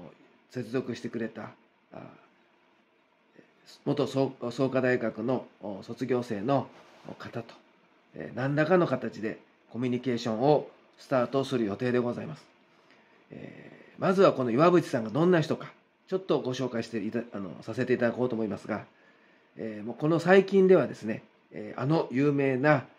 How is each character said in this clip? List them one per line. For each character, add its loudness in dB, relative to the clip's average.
接 -8
続 -4
し -12
て -10
く -8
れ -4
た、 -14
あ、 -16
元 0
創-、 0
創 0
価 2
大 2
学 -4
の、 -2
お、 -10
卒 -8
業 0
生 -6
の 0
方 -12
と、 -18
え -10
ー、 -10
何 -2
ら 2
か 6
の 4
形 -4
で -6
コ -10
ミ 0
ュ 0
ニ -2
ケ -2
ー -2
シ -4
ョ 0
ン -4
を 4
ス -20
タ 2
ー -2
ト 0
す -2
る 2
予 -2
定 -2
で 2
ご 0
ざ -8
い -10
ま -12
す。 -20
え -18
ー、 -14
ま 2
ず 6
は 10
こ -2
の 0
岩 6
淵 4
さ -2
ん -6
が -6
ど 2
ん 6
な 6
人 -2
か、 -14
ち -6
ょ -2
っ -2
と 0
ご -4
紹 -4
介 -4
し -12
て -6
い -4
た-、 -2
あ -10
の、 -8
さ -10
せ -2
て 2
い 2
た 2
だ 2
こ -2
う 0
と -4
思 -2
い -4
ま -6
す -14
が、 -6
え -10
ー、 -10
も -10
う -14
こ -2
の 2
最 6
近 4
で 10
は 4
で -10
す -16
ね、 -6
え -12
ー、 -8
あ -2
の 2
有 2
名 0
な 4